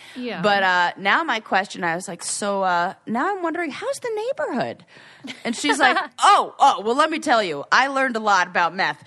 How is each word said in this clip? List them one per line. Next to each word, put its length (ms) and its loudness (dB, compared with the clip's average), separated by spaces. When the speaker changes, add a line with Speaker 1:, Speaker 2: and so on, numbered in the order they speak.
Speaker 1:
Yeah. 240 -10
Speaker 2:
But, 220 2
uh, 340 2
now 260 2
my 180 -4
question, 440 -2
I 100 -2
was 140 -8
like, 140 -12
"So, 400 -4
uh, 320 0
now 300 -2
I'm 60 -10
wondering, 280 -4
how's 300 -8
the 140 -6
neighborhood?" 720 -6
And 100 -4
she's 240 -2
like, 180 4
Speaker 1:
<laughs> 120 -20
Speaker 2:
"Oh, 360 4
oh, 240 4
well, 140 0
let 140 2
me 80 -4
tell 240 2
you, 280 -4
I 180 4
learned 280 -2
a 40 -4
lot 260 2
about 280 0
meth, 320 -2